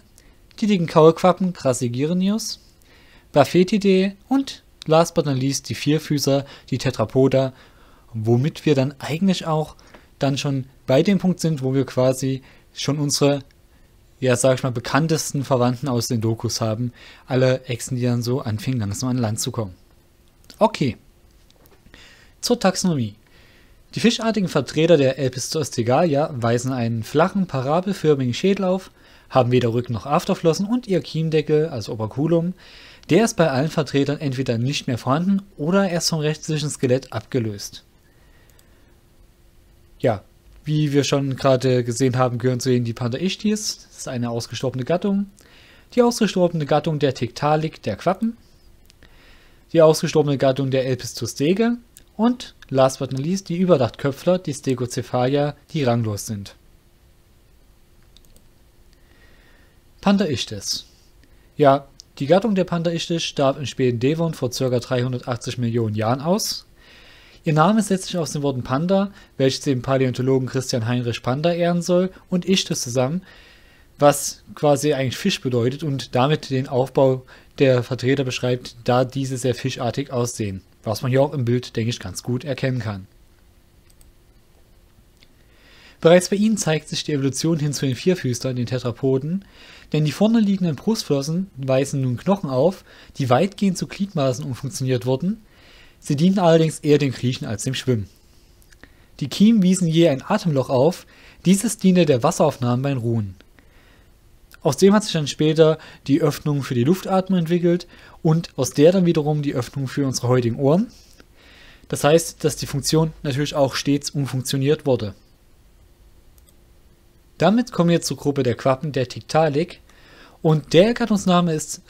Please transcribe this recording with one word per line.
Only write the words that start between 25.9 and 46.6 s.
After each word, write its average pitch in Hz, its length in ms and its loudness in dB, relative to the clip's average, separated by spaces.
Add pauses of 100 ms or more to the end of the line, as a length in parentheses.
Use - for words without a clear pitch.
weisen 120 400 -2
einen 117 300 -2
flachen, 185 440 0
parabelförmigen 143 840 0
Schädel 190 320 0
auf, 185 260 -2 (380)
haben 123 220 2
weder 117 220 2
Rücken 120 200 -4
noch 110 120 -8
Afterflossen 165 600 0
und 240 200 -4
ihr 180 140 0
Kiemdeckel, 156 680 0
also 131 240 -8
Operculum, 165 600 -2 (560)
der 196 140 4
ist - 140 -2
bei 160 120 4
allen 135 200 0
Vertretern 139 500 -2
entweder 127 380 -4
nicht 131 300 -4
mehr 123 100 -2
vorhanden 180 440 0 (140)
oder 185 340 0
erst 170 200 -2
vom 160 100 -2
restlichen 151 500 -2
Skelett 131 440 0
abgelöst. 110 720 -6 (2250)
Ja, 110 220 0 (440)
wie 151 260 0
wir 139 140 2
schon 139 320 -2
gerade 127 480 2
gesehen 120 320 0
haben, 123 220 0
gehören 127 200 0
zu 131 100 -2
denen 123 160 2
die 117 80 -6
Pantaichthys, 180 920 -4
das - 120 -20
ist - 100 -12
eine 120 200 -4
ausgestorbene 120 540 -6
Gattung, 196 440 -2 (640)
die 247 80 4
ausgestorbene 180 640 2